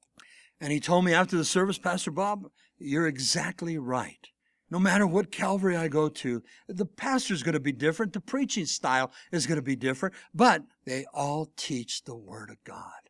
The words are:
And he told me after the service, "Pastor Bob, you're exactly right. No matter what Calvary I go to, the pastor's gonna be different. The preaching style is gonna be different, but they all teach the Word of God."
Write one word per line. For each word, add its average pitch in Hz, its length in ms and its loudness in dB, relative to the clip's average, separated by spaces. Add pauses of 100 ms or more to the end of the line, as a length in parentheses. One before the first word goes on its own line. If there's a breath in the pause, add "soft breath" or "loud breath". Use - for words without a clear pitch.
(640 soft breath)
And 147 80 -4
he 147 80 0
told 175 260 4
me 175 60 4
after 180 240 4
the 165 80 2
service, 185 360 0
"Pastor 180 320 -2
Bob, 190 400 -4 (260)
you're 156 300 0
exactly 160 720 -2
right. 123 480 -4 (420)
No 170 80 -4
matter 190 300 6
what 185 240 2
Calvary 190 440 0
I 165 120 0
go 151 200 2
to, 123 360 -4 (240 soft breath)
the 190 180 -4
pastor's 247 560 -2
gonna 156 180 0
be 139 120 -2
different. 160 420 0
The 202 80 -6
preaching 226 460 -2
style 131 440 2 (200 loud breath)
is 143 160 0
gonna 151 160 0
be 135 120 -2
different, 135 380 -2 (220 loud breath)
but 180 280 6 (220)
they 135 200 -4 (100)
all 147 420 -2
teach - 460 -6
the 123 120 -14
Word 104 360 0
of - 120 -20
God." - 460 -16